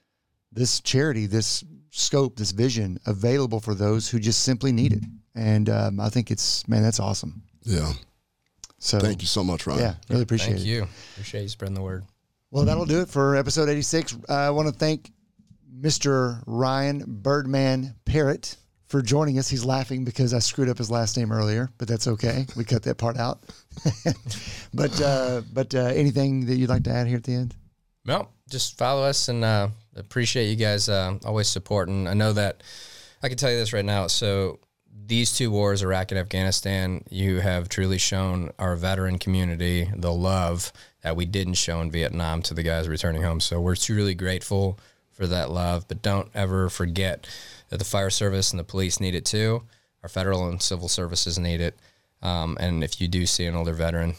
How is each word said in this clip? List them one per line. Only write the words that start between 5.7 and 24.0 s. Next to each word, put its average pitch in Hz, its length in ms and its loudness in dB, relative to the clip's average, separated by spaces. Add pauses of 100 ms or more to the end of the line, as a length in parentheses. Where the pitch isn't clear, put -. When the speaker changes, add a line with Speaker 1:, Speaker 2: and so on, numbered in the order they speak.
Speaker 1:
um, 107 280 0
I 107 120 0
think 117 200 0
it's, - 380 0
man, 110 140 4
that's 110 180 2
awesome. 110 420 -4 (200)
Speaker 2:
Yeah. 80 280 0 (880)
Speaker 1:
So - 220 0
Speaker 2:
Thank 98 220 0
you 92 60 -4
so 101 140 2
much, 90 240 -2
Ryan. - 140 0
Speaker 1:
Yeah, 107 140 0 (160)
really 123 140 4
appreciate 110 320 0
Speaker 3:
Thank 92 100 -2
Speaker 1:
it. 107 40 0
Speaker 3:
you. 113 160 -2 (280)
Appreciate 101 300 -8
you 101 40 -8
spreading 98 260 -8
the 95 60 -6
word. 95 240 -8 (460)
Speaker 1:
Well, 139 160 4
that'll 160 180 2
do 156 160 2
it 180 80 -2
for 139 280 4
episode 147 340 2
eighty-six. 147 440 0 (140)
Uh, 143 60 -4
I 143 160 2
wanna 151 220 2
thank 156 380 -2 (600)
Mister 131 760 2
Ryan 135 600 0
Birdman 131 880 0 (100)
Parrott - 520 0 (320)
for 143 120 2
joining 135 380 2
us. 131 100 0
He's 123 160 -2
laughing 131 400 -2
because 120 300 2
I 120 60 2
screwed 127 280 2
up 123 80 0
his 113 140 -4
last 117 260 0
name 113 160 0
earlier, 110 460 2
but 117 100 -4
that's 113 200 -2
okay. 117 360 0 (120)
We 120 80 -2
cut 117 180 2
that 123 160 -2
part 117 180 -2
out. 123 260 -4 (420)
<laughs> 135 100 2 (800)